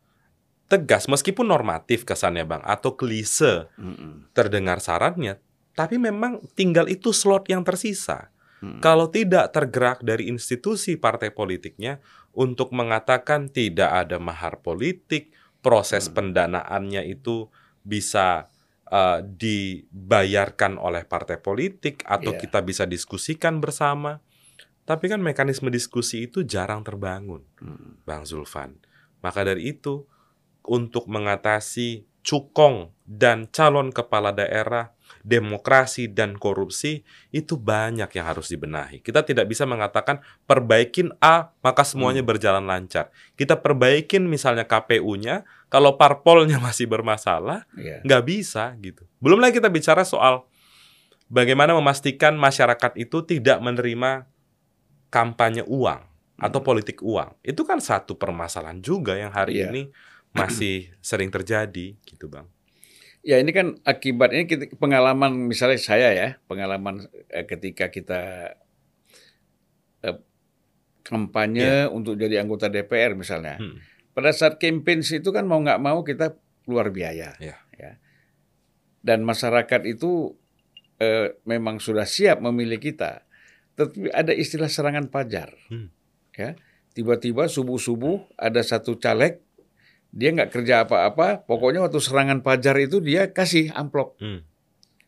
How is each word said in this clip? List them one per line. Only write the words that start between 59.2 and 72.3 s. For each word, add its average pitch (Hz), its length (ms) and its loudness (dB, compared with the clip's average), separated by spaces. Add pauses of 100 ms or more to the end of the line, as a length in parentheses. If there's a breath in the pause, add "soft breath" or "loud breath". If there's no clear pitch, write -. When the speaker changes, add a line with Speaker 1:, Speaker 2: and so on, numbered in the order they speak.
Speaker 1:
hari 98 280 -2
Speaker 2:
Iya. 92 120 -4
Speaker 1:
ini 135 120 -8 (500 soft breath)
masih 95 580 -4
<clears throat> - 140 -20
sering 98 260 -2
terjadi, 95 720 -4
gitu, - 240 -20
Bang. 73 220 -20 (760 soft breath)
Speaker 2:
Ya, 135 160 4
ini 151 160 2
kan 180 320 0
akibat, 131 480 2
ini 170 160 -2
kita, 147 160 -2 (160)
pengalaman 131 640 2
misalnya 123 320 2
saya, 117 320 4
ya, 95 180 2 (220)
pengalaman, 98 560 -6 (240)
eh, 87 160 -8
ketika 92 400 -6
kita, 90 640 -10 (1500 soft breath)
eh, 95 140 -6 (840)
kampanye 117 840 0
Speaker 1:
Iya. - 60 -6
Speaker 2:
untuk 107 260 -6
jadi 107 240 0